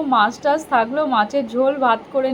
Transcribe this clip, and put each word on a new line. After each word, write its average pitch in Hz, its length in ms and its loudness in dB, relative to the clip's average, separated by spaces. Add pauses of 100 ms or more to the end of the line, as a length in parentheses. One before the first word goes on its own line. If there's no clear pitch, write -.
(140)
মাছ 220 200 2 (100)
টাছ 302 180 0 (120)
থাকলো, 240 320 0
মাছের 254 420 0
ঝোল 254 260 0 (120)
ভাত 226 160 2 (120)
করে 262 200 -2